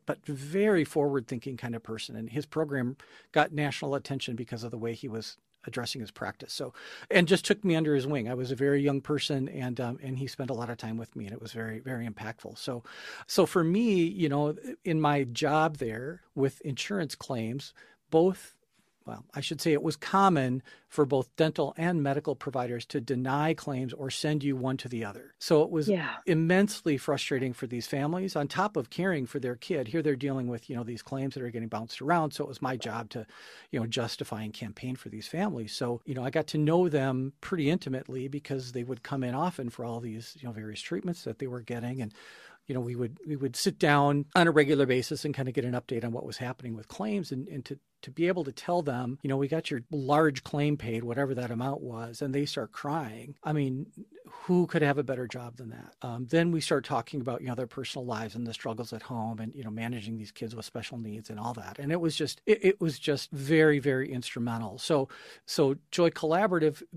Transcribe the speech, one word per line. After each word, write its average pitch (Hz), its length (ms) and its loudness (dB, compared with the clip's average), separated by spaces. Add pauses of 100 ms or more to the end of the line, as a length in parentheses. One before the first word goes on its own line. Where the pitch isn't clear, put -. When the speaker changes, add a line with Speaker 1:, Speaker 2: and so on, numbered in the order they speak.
Speaker 1:
but - 200 -6
very 160 580 2
forward-thinking 139 720 0
kind 117 180 -6
of 110 80 -10
person. 110 320 -8
And 113 140 -8
his 143 160 -4
program 139 520 -2 (340)
got 156 200 4
national 143 440 -2
attention 135 400 -4
because 117 280 -6
of 117 80 -8
the 120 60 -8
way 117 160 -2
he 131 140 -10
was 110 300 -8 (300)
addressing 131 340 -6
his 104 100 -10
practice. - 420 -8
So, 131 200 -8 (360)
and 180 180 6
just 185 180 6
took - 200 2
me 170 100 6
under 151 200 4
his 131 100 2
wing. 131 240 0
I 123 60 -2
was 123 160 -4
a 131 40 -2
very 143 260 2
young 139 200 2
person, 139 480 0
and, 127 300 -4
um, 120 220 -4
and 131 160 -6
he 135 100 -4
spent 127 220 -6
a 135 40 -2
lot 117 160 -4
of 117 80 -8
time 113 200 -6
with 113 180 -10
me, 107 100 -8
and 98 80 -10
it 117 80 -10
was 110 120 -12
very, 113 260 -6
very 127 280 -6
impactful. 110 500 -10
So, - 260 -8 (440)
so 180 180 4
for 175 180 2
me, 190 400 4
you 175 260 2
know, 147 260 2 (280)
in 160 180 2
my 147 220 4
job 151 540 2
there 127 440 -6 (140)
with 135 260 0
insurance 151 540 -4
claims, 123 580 -4 (380)
both, 180 420 4 (540)
well, 110 160 -12 (120)
I 143 60 -4
should 147 200 -6
say 165 100 4
it 143 120 6
was 156 120 0
common 147 680 4 (240)
for 147 180 4
both 131 300 2
dental 156 420 2
and 170 240 2
medical 143 340 0
providers 123 520 -4
to 147 140 -4
deny 135 520 2
claims 131 400 -4
or 135 160 -6
send 151 340 0
you 139 120 0
one 131 220 0
to 127 120 -10
the 113 160 -4
other. 101 320 -12
So 151 240 6
it 170 80 4
was 156 180 2
Speaker 2:
Yeah. 175 280 2 (100)
Speaker 1:
immensely 170 720 4
frustrating 131 560 0
for 123 140 -8
these 120 180 -4
families, 170 500 -2
on 127 120 2
top 208 280 0
of 127 140 -2
caring 170 380 0
for - 120 -8
their 123 160 -2
kid. 135 340 -2
Here 160 120 0
they're 147 140 2
dealing 135 320 -2
with, 120 240 -6
you 123 40 -4
know, 120 80 -4
these 110 200 -8
claims 135 320 -4
that 131 80 -6
are 120 80 -6
getting 113 180 -6
bounced 113 320 -6
around. 156 300 2
So 147 140 -6
it - 20 -6
was 139 160 -8
my 131 140 -2
job 113 340 -6
to, 113 160 -10 (440)
you 127 80 -2
know, 113 60 0
justify 113 560 -4
and 107 120 -6
campaign 127 420 -8
for - 140 -14
these 107 180 -12
families. 156 480 -4
So, 120 300 -2
you 139 100 -6
know, 123 80 -4
I 135 80 -2
got 156 160 0
to 156 100 -2
know 165 320 6
them 135 520 0
pretty 151 280 0
intimately 131 580 -2
because 135 440 -6
they 120 120 -4
would 123 200 -6
come 135 200 -4
in 123 120 -2
often 147 340 -2
for 117 160 -8
all 117 140 -4
these, 117 400 -10
you 127 80 -10
know, 117 60 -6
various 107 280 -10
treatments 175 440 -4
that 117 120 -6
they 135 100 -6
were 123 140 -8
getting. 120 400 -4
And, 107 100 -4 (540)
you 143 80 -6
know, 127 80 0
we 120 140 -4
would, 120 320 -4
we 151 80 -2
would 131 200 -2
sit - 220 0
down 143 480 6 (100)
on 175 120 10
a 165 40 8
regular 143 360 8
basis 127 360 0
and 147 120 -2
kind 135 120 -2
of 123 60 -4
get 123 120 0
an 123 80 -2
update 120 300 -2
on 117 80 -2
what - 140 -6
was - 120 -10
happening 123 380 -8
with 110 120 -14
claims, 202 440 -4
and, 131 160 -4
and 139 180 -8
to, 139 120 -10 (240)
to - 80 -14
be 160 180 0
able 180 160 0
to 143 80 -6
tell 175 300 0
them, 127 400 -4
you 143 60 -4
know, 135 100 2
"We 139 100 2
got 160 220 -2
your 127 120 -2 (100)
large 147 520 4
claim 147 320 2
paid," 117 280 -4
whatever 131 320 0
that 120 160 -2
amount 127 300 -2
was, 117 420 -8
and 135 100 -2
they 143 140 2
start 123 240 -6
crying. 139 720 -6
I 151 100 0
mean, 135 320 0 (460)
who 180 340 4
could 165 160 2
have 143 160 4
a 143 60 0
better 123 240 -4
job 120 300 -10
than 117 120 -12
that? 120 320 -16
Um, 123 240 -6
then 165 260 4
we 165 80 2
start 143 260 2
talking 135 360 -2
about, 120 200 -4
you 127 80 -8
know, 120 60 -4
their 123 120 -2
personal 131 360 -8
lives 113 300 -4
and 120 140 -4
the 113 60 -8
struggles 117 400 -6
at 110 100 -10
home 113 360 -4
and, 113 140 -8
you 139 100 -12
know, 110 60 -8
managing 113 480 -6
these 104 140 -12
kids 117 240 -10
with 117 100 -12
special 120 320 -10
needs 110 320 -10
and 107 100 -10
all 120 140 -4
that. - 240 -12
And 143 140 -4
it 170 100 0
was 160 140 0
just, - 320 -4
it, 214 180 4
it 190 160 6
was 156 160 0
just - 340 -2
very, 151 460 6
very 135 340 0
instrumental. 117 680 -4
So, 147 280 2 (380)
so 139 300 4 (160)
Joy 170 180 6
Collaborative, 160 720 2 (160)